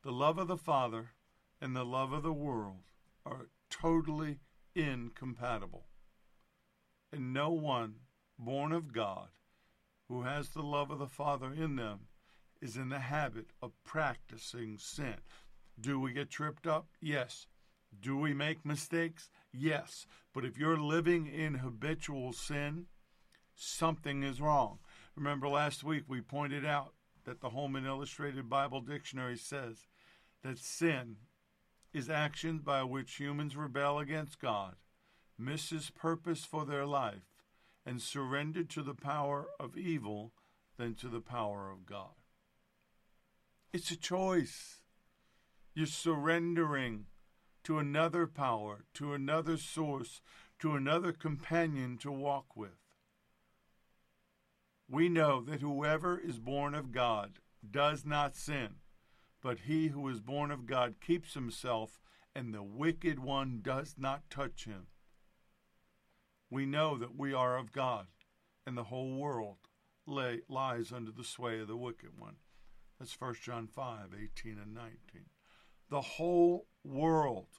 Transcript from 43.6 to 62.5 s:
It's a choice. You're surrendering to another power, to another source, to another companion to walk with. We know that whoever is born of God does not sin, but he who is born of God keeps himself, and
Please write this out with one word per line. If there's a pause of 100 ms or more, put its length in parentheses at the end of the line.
It's
a
choice. (960)
You're
surrendering (580)
to
another
power, (100)
to
another
source, (380)
to
another
companion
to
walk
with. (2250)
We
know
that
whoever
is
born
of
God (300)
does
not
sin, (640)
but
he
who
is
born
of
God
keeps
himself, (340)
and